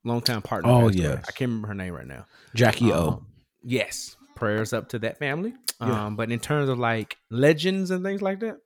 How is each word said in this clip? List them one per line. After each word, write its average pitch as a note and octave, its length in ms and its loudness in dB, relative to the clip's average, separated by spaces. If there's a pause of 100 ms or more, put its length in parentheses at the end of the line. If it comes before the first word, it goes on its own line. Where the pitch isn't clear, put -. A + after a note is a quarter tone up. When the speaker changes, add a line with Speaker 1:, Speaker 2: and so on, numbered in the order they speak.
Speaker 1:
longtime A#2 380 -2
partner A2 280 0
Speaker 2:
Oh, A#2+ 180 10
Speaker 1:
passed F#2+ 100 4
away. D#2+ 100 2
Speaker 2:
yes. C2 200 -4
Speaker 1:
I - 40 -10
can't B2+ 160 -4
remember A2 200 -6
her G#2 60 -8
name F#2 200 -8
right B1 120 -14
now. C2 200 -16 (280)
Speaker 2:
Jackie A2+ 380 6
O. D#2+ 160 4
Speaker 1:
Um, - 180 -4 (360)
yes. - 540 -6 (200)
Prayers A2 360 -2
up A2+ 180 -4
to B2 100 -6
that A2 180 -4
family. D#3+ 360 -4 (260)
Speaker 2:
Yeah. G#2+ 260 -2
Speaker 1:
Um, G#2 100 -6
but A2+ 140 -4
in A#2 80 -2
terms D3 300 -2
of, B2 100 -2
like, A2+ 380 -2 (140)
legends E3 600 2
and F#3 140 -2
things G3 180 -4
like F#3+ 180 -2
that, A3 260 -6